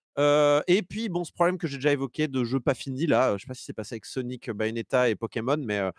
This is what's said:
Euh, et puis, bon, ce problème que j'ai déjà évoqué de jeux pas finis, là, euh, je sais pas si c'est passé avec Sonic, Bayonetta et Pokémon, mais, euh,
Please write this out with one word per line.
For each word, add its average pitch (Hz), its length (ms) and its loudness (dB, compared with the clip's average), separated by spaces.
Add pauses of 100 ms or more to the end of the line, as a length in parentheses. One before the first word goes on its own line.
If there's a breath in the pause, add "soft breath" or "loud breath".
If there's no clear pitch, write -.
(180)
Euh, 147 480 4
et 196 160 4
puis, 220 260 -6
bon, 175 160 -4
ce - 80 -12
problème 175 260 0
que 165 80 -4
j'ai 139 100 -6
déjà 139 160 2
évoqué 139 360 -2
de 131 160 -2
jeux 123 160 0
pas 135 140 0
finis, 139 320 -4
là, 127 240 4
euh, 101 80 0
je - 40 -14
sais - 60 -16
pas 131 60 -10
si - 100 -14
c'est - 80 -10
passé 110 220 -8
avec 110 100 -10
Sonic, 123 460 -6
Bayonetta 113 580 0
et 110 60 2
Pokémon, 117 440 -2
mais, 107 200 -2
euh, 95 200 0